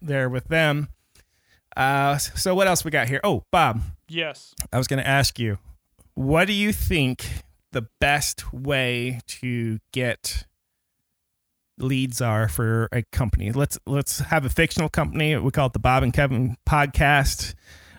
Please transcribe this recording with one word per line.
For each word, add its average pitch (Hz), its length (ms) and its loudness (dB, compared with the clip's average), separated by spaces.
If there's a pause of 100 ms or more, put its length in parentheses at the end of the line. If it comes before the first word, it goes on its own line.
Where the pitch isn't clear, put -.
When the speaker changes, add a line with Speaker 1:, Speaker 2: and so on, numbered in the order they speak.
Speaker 1:
there 139 260 -2
with 127 200 -4
them. 147 420 2 (880)
Uh, 139 380 2
s-, - 160 -4 (100)
so 185 140 0
what 196 120 2
else 180 160 2
we 165 60 -6
got 139 200 0
here? 139 140 -2
Oh, 175 280 0
Bob. 151 280 4 (280)
Speaker 2:
Yes. 160 480 -8 (160)
Speaker 1:
I - 80 -2
was 131 80 -2
gonna - 160 -2
ask 135 340 0
you, 110 220 -2 (560)
what 147 300 2
do 208 80 0
you 208 200 2
think - 540 0 (440)
the 117 140 -4 (140)
best - 520 -2
way 127 760 -2
to 117 500 -4 (140)
get - 540 -4 (1300)
leads 131 440 -2
are 110 260 2
for 113 440 0
a 120 200 -2
company? 101 400 0
Let's, 139 340 0
let's 139 340 -2
have 143 260 0
a 127 40 -2
fictional 165 400 2
company. 151 480 0
We 117 140 0
call 139 160 2
it 123 60 -4
the 107 60 -4
Bob 131 240 4
and 117 100 2
Kevin 127 440 0 (100)
Podcast. 143 840 2 (460)